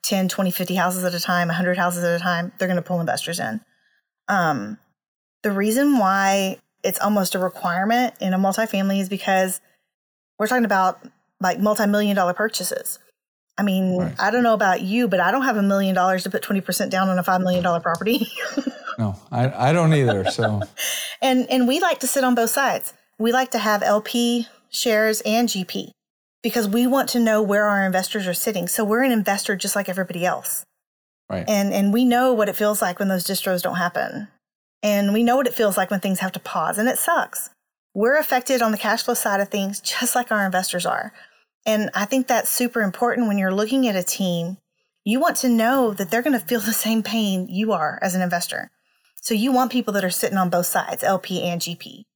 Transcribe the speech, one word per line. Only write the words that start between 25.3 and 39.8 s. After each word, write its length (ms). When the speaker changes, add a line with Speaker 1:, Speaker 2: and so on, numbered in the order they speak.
Speaker 1:
G 140
P 280
because 240
we 180
want 240
to 100
know 220
where 240
our 200
investors 420
are 80
sitting. 320
So 160
we're 200
an 80
investor 440
just 200
like 140
everybody 360
else. 380
Speaker 2:
Right. 200
Speaker 1:
And, 260
and 180
we 140
know 280
what 160
it 60
feels 280
like 160
when 80
those 160
distros 400
don't 140
happen. 500
And 280
we 120
know 140
what 100
it 80
feels 200
like 140
when 120
things 180
have 140
to 60
pause, 380
and 100
it 120
sucks. 500
We're 240
affected 420
on 100
the 60
cash 240
flow 140
side 240
of 100
things 300
just 340